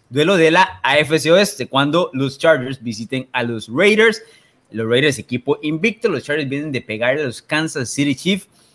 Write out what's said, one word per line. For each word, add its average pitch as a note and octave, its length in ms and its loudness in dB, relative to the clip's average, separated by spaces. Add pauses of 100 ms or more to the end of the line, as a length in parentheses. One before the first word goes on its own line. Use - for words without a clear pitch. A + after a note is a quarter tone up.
(140)
duelo D#3+ 240 2
de D#3+ 140 6
la - 320 2
A C#3 160 2
F D3+ 180 0
C D3+ 140 2
Oeste, F#3+ 360 2
cuando D3 460 0
los C3+ 240 -4
Chargers C3+ 460 0
visiten A#2 480 -8
a B2 100 -2
los A#2 260 -6
Raiders. G#3+ 540 2 (480)
Los A2+ 180 -6
Raiders, B2+ 300 2
equipo B2 460 -4
invicto, D#3+ 440 -2
los D3 160 -2
Chargers D3 240 -4
vienen D3 240 -6
de C3 100 -4
pegar A#2 360 -2
a D3+ 60 -4
los B2 180 -8
Kansas D#3 480 -4
City C#3+ 260 -2
Chiefs. F#3 320 -4 (280)